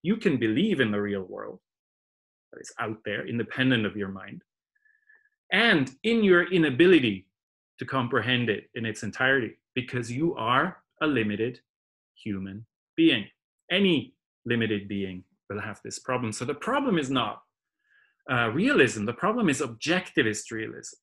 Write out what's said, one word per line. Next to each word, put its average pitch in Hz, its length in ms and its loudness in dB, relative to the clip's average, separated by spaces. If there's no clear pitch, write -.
You 202 140 0
can 170 180 0
believe 131 460 0
in 107 100 2
the 104 100 -2
real 101 220 -4
world 101 380 -12
that - 80 -18
is - 200 -18
out 113 260 -6
there, 107 200 -6
independent 117 600 0
of 95 100 -4
your 98 140 -6
mind, 98 340 -14
and 190 360 4
in 226 180 4
your 180 300 6
inability 147 760 4
to 123 80 -10
comprehend 123 640 0
it 101 260 -4
in 117 100 -6
its 110 180 -8
entirety, 127 540 0
because 123 360 -6
you 143 260 -2
are 127 420 0
a 156 60 0
limited 110 520 -2
human 98 520 -10
being. 143 300 4
Any 180 440 2
limited 110 420 0
being 95 380 -8
will 101 100 -8
have 104 240 -12
this - 160 -12
problem. 123 320 -4
So 127 140 -8
the 143 80 -6
problem 254 440 -2
is 135 120 -2
not, 117 320 -2
uh, 117 220 2
realism. 156 500 2
The 113 80 -2
problem 208 380 0
is 131 100 0
objectivist 131 920 -2
realism. - 520 -10